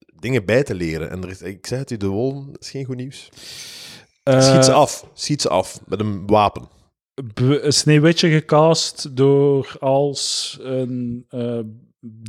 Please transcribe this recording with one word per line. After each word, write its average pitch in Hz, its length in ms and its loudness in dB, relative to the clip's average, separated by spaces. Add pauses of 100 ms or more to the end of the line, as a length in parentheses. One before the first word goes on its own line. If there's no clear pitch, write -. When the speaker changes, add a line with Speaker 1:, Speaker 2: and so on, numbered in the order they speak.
(200)
Speaker 1:
dingen 117 260 -4
bij 117 180 2
te 113 120 -6
leren. 80 360 -4
En 92 120 -10
er 90 60 -10
is, 92 120 -16
ik 92 260 -14
zeg 123 120 -6
het 135 120 -10
u, 117 60 -6
de 101 100 -4
wolven, 135 440 -4
dat - 100 -20
is - 80 -18
geen 135 160 -10
goed 127 100 -8
nieuws. 127 340 -14 (920)
Speaker 2:
Eh, 131 180 4
Speaker 1:
Schiet 131 240 6
ze 131 80 6
af. 139 400 2
Schiet - 280 -6
ze - 80 -2
af. - 360 -2
Met 98 140 -6
een 104 280 -4
wapen. 104 400 2 (680)
Speaker 2:
be-, 127 300 2
een 143 100 0
Sneeuwwitje 151 560 4
gecast 156 840 2
door 139 640 2
als 139 840 -2
een, 123 680 -6
eh, 120 300 -6 (680)